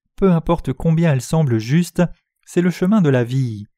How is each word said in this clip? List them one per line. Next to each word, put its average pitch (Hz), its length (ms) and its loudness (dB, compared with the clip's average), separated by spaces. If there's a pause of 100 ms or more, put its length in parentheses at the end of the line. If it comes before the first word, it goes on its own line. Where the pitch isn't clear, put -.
(160)
peu 196 160 2
importe 165 420 -2
combien 165 400 0
elles 131 80 -2
semblent 147 360 0
justes, 151 460 0 (420)
c'est - 160 -2
le 180 80 0
chemin 190 320 0
de 151 80 2
la 123 140 2
vie. 117 420 -4 (120)